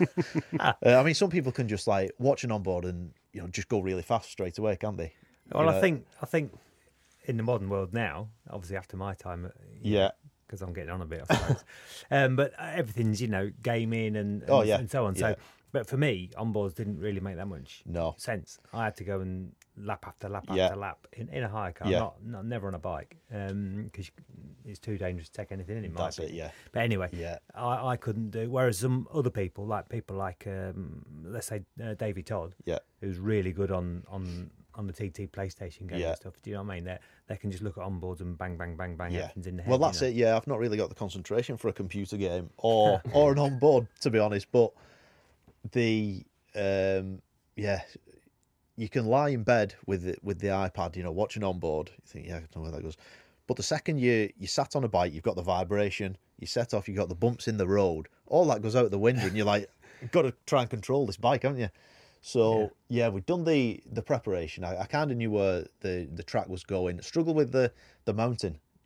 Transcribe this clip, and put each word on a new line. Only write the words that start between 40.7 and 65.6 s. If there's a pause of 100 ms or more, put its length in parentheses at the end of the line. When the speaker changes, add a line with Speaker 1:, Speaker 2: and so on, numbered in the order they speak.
Speaker 1:
got
the
concentration
for
a
computer
game
or,
Speaker 2:
<laughs>
Speaker 1:
or
an
onboard, (160)
to
be
honest,
but (1000)
the, (300)
um, (340)
yeah, (920)
you
can
lie
in
bed (120)
with
the,
with
the
iPad,
you
know,
watching
onboard.
You
think,
"Yeah,
I
don't
know
where
that
goes." (500)
But
the
second
you,
you
sat
on
a
bike,
you've
got
the
vibration, (240)
you
set
off,
you've
got
the
bumps
in
the
road, (180)
all
that
goes
out
the
window,
and
you're
like, (160)
<laughs>
"You've
gotta (120)
try
and
control
this
bike,
haven't
you?" (520)
So,
Speaker 2:
Yeah. (200)
Speaker 1:
yeah,
we'd
done
the, (100)
the
preparation.
I,
I
kinda
knew
where (140)